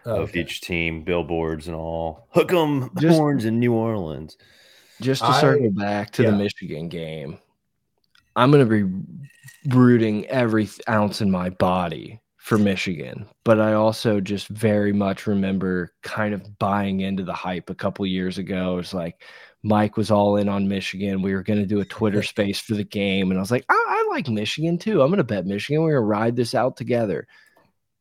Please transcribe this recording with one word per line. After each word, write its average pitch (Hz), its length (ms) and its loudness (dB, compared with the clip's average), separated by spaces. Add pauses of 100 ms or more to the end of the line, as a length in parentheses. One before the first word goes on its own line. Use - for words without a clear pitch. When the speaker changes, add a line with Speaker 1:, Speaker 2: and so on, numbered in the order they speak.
Speaker 1:
Oh, 113 120 -4
Speaker 2:
of 82 120 -2
Speaker 1:
okay. 87 120 -4
Speaker 2:
each - 200 -8
team, 82 420 -4
billboards 80 640 -2
and 85 80 -8
all. 82 580 -8
Hook 165 200 2
'em 147 460 0
Speaker 3:
Just 160 180 4
Speaker 2:
horns 143 300 2
in 113 120 0
New 120 140 2
Orleans. 95 640 -4 (640)
Speaker 3:
Just 135 220 -2
to 113 60 2
Speaker 1:
I 131 120 4
Speaker 3:
circle 131 300 4
back 101 420 -2
to - 120 2
the 117 40 4
Speaker 1:
yeah. 104 80 2
Speaker 3:
Michigan 87 540 -6
game, 80 480 -10 (1000)
I'm 123 140 6
gonna 143 160 8
be 107 180 4 (840)
rooting 117 560 6
every 110 400 0
th-, - 240 -14
ounce 104 320 0
in 101 80 2
my 92 180 0
body 90 720 -2 (160)
for - 220 0
Michigan, 92 680 -2 (180)
but 110 160 4
I 107 140 2
also 107 460 2
just 98 280 -4
very 104 440 2
much 98 340 -2
remember 95 640 -2 (100)
kind 104 320 -4
of 101 240 -10
buying 98 420 0
into 95 220 -4
the 87 120 -6
hype 90 360 -8
a 92 40 -10
couple 101 320 -4
years 92 320 -2
ago. 92 400 -4
It's 90 160 -8
like 85 280 -8 (400)
Mike 107 360 2
was 107 120 0
all 101 280 4
in 101 100 0
on 101 180 0
Michigan. 98 540 -4
We 98 140 0
were 95 80 -2
gonna 104 240 0
do 104 140 0
a 98 40 -2
Twitter 104 380 0
Speaker 1:
<laughs> - 0 -
Speaker 3:
space 101 360 -2
for - 160 -4
the 104 80 -2
game, 98 480 0
and 95 80 0
I 92 40 -2
was 98 80 -6
like, 123 180 -2
"I, - 60 2
I 440 360 0
like 285 180 -4
Michigan 151 500 -2
too. 185 240 2
I'm 135 80 4
gonna 190 120 2
bet 101 220 -2
Michigan. 104 380 -2
We're 160 100 2
gonna 139 80 4
ride 107 340 2
this 120 200 -2
out 127 240 0
together." 117 480 -2 (760)